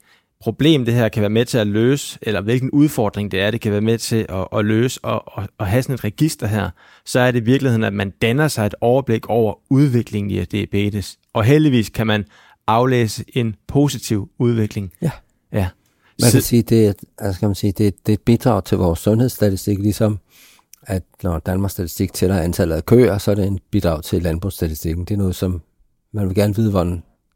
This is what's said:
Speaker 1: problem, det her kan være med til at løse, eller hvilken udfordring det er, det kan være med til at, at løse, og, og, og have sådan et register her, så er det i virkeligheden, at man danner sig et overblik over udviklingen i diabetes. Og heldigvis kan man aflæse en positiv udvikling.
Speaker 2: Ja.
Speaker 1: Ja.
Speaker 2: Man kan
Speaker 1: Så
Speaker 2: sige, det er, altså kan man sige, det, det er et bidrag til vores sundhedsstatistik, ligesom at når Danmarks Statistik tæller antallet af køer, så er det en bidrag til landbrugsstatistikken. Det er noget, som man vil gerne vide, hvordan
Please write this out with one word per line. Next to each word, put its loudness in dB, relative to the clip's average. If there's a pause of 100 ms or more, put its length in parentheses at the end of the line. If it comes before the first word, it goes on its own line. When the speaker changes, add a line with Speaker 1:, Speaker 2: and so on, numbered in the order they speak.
(400)
Speaker 1:
problem, 2
det 0
her 2
kan -2
være 2
med 2
til -2
at 2
løse, 0
eller -2
hvilken -2
udfordring 0
det -2
er, 0
det -4
kan -2
være 0
med 0
til -2
at, -6
at -2
løse, 0
og, -4
og, -10 (100)
og -6
have 0
sådan -4
et -10
register -2
her, -2 (340)
så -2
er 4
det 0
i -6
virkeligheden, 2
at -2
man -4 (100)
danner 2
sig -2
et -2
overblik 0
over 0 (160)
udviklingen 0
i -2
diabetes. -4 (140)
Og 0
heldigvis 4
kan -4
man 0 (420)
aflæse 2
en -4 (120)
positiv 0
udvikling. -2
Speaker 2:
Ja. -2 (420)
Speaker 1:
Ja. 0 (520)
Speaker 2:
Man 4
kan 4
Speaker 1:
Så -
Speaker 2:
sige, 2
det 4
er, 2 (260)
altså -4
kan 0
man 0
sige, -2
det, 0
det 2
er 2
et -8
bidrag 2
til -2
vores 2
sundhedsstatistik, 0
ligesom 0 (640)
at -4 (200)
når -2
Danmarks -2
Statistik -4
tæller 0
antallet 0
af -4
køer, 6
så -2
er 2
det 0
en -4 (120)
bidrag 0
til -2
landbrugsstatistikken. -4
Det -4
er -2
noget, -2
som -4 (500)
man -4
vil -4
gerne 2
vide, 2
hvordan 0 (340)